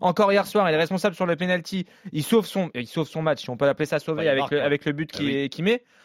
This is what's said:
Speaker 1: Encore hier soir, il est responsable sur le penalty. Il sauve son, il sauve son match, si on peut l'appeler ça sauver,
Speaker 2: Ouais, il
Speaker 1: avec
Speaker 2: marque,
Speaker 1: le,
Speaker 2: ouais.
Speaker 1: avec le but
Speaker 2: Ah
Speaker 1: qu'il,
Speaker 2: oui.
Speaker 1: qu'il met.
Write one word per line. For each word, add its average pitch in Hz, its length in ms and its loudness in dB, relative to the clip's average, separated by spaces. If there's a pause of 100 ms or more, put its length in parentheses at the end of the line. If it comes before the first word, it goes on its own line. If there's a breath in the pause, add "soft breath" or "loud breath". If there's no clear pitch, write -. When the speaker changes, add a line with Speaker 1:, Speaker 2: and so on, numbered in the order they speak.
Speaker 1:
Encore 196 280 4
hier 202 160 4
soir, 202 220 2
il 156 60 2
est - 20 2
responsable 170 400 0
sur 185 80 -2
le 170 120 0
penalty. 180 500 -2 (260 loud breath)
Il 151 100 -2
sauve 220 220 4
son, 180 300 -4
il 123 120 -6
sauve 160 220 -4
son 160 140 -8
match, 156 180 0
si - 80 -14
on 127 80 -6
peut 143 80 0
l'appeler 139 220 2
ça 151 120 0
sauver, 156 200 -4
Speaker 2:
Ouais, 160 80 -2
il - 20 2
Speaker 1:
avec 135 120 2
Speaker 2:
marque, 135 120 -2
Speaker 1:
le, 147 60 2
Speaker 2:
ouais. 131 40 -2
Speaker 1:
avec 143 220 0
le 151 80 0
but 151 220 -6
Speaker 2:
Ah - 20 -10
Speaker 1:
qu'il, 147 100 -2
Speaker 2:
oui. 139 220 -2
Speaker 1:
qu'il 156 160 -6
met. 240 200 0 (200 soft breath)